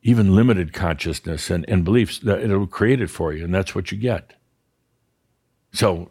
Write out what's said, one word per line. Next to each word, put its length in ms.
even 320
limited 380
consciousness 760
and, 200
and 160
beliefs 340
that 220
it'll 260
create 340
it 80
for 240
you, 120
and 100
that's 200
what 180
you 40
get. 380
So 380